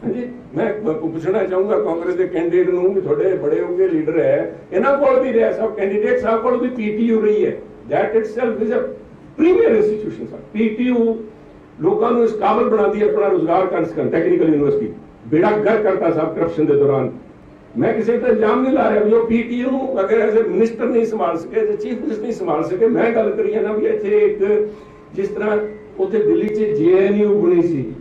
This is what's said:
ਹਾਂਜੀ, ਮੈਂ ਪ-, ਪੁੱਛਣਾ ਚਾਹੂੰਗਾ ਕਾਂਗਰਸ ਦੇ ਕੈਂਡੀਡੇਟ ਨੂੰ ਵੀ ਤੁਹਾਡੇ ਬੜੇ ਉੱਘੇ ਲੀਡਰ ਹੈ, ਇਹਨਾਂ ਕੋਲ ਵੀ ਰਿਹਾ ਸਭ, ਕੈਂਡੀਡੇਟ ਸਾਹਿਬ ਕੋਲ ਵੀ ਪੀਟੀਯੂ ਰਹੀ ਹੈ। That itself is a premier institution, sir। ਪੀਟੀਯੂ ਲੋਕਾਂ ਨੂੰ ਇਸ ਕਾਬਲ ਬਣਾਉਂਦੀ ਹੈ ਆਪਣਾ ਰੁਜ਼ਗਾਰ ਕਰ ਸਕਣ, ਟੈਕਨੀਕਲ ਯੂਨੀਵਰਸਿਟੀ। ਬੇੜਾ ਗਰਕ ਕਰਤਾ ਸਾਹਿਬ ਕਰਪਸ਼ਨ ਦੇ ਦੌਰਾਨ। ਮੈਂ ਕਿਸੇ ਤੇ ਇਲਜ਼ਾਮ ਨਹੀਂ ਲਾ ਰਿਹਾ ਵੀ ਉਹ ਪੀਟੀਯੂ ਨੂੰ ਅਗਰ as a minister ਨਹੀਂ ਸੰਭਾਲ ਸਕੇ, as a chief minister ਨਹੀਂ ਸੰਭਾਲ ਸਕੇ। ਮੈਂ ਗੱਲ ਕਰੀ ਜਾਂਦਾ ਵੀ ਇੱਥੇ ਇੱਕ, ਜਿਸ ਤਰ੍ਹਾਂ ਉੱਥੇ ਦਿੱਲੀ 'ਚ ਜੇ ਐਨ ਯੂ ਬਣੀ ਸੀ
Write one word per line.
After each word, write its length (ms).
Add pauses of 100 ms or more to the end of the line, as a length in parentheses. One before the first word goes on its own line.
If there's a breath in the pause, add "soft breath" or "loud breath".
ਹਾਂਜੀ, 240 (280)
ਮੈਂ 180
ਪ-, 180
ਪੁੱਛਣਾ 520
ਚਾਹੂੰਗਾ 360
ਕਾਂਗਰਸ 340
ਦੇ 140
ਕੈਂਡੀਡੇਟ 460
ਨੂੰ 200
ਵੀ 60
ਤੁਹਾਡੇ 360
ਬੜੇ 240
ਉੱਘੇ 280
ਲੀਡਰ 300
ਹੈ, 400 (140)
ਇਹਨਾਂ 260
ਕੋਲ 220
ਵੀ 120
ਰਿਹਾ 200
ਸਭ, 220
ਕੈਂਡੀਡੇਟ 460
ਸਾਹਿਬ 220
ਕੋਲ 140
ਵੀ 120
ਪੀਟੀਯੂ 520
ਰਹੀ 260
ਹੈ। 100 (340)
That 320
itself 240
is 260
a 40 (640)
premier 280
institution, 380
sir। 320 (140)
ਪੀਟੀਯੂ 680 (640)
ਲੋਕਾਂ 300
ਨੂੰ 140
ਇਸ 80
ਕਾਬਲ 360
ਬਣਾਉਂਦੀ 340
ਹੈ 100
ਆਪਣਾ 160
ਰੁਜ਼ਗਾਰ 380
ਕਰ 180
ਸਕਣ, 260
ਟੈਕਨੀਕਲ 340
ਯੂਨੀਵਰਸਿਟੀ। 480 (340)
ਬੇੜਾ 240
ਗਰਕ 320
ਕਰਤਾ 280
ਸਾਹਿਬ 240
ਕਰਪਸ਼ਨ 320
ਦੇ 80
ਦੌਰਾਨ। 380 (680)
ਮੈਂ 160
ਕਿਸੇ 240
ਤੇ 80
ਇਲਜ਼ਾਮ 360
ਨਹੀਂ 100
ਲਾ 180
ਰਿਹਾ 120
ਵੀ 100
ਉਹ 140
ਪੀਟੀਯੂ 440
ਨੂੰ 300
ਅਗਰ 280
as 40
a 160
minister 360
ਨਹੀਂ 220
ਸੰਭਾਲ 320
ਸਕੇ, 220
as 60
a 60
chief 240
minister 260
ਨਹੀਂ 100
ਸੰਭਾਲ 320
ਸਕੇ। 220
ਮੈਂ 240
ਗੱਲ 200
ਕਰੀ 220
ਜਾਂਦਾ 200
ਵੀ 140
ਇੱਥੇ 320
ਇੱਕ, 500 (460 loud breath)
ਜਿਸ 140
ਤਰ੍ਹਾਂ 300 (400)
ਉੱਥੇ 200
ਦਿੱਲੀ 300
'ਚ 100
ਜੇ 480
ਐਨ 80
ਯੂ 280
ਬਣੀ 200
ਸੀ 380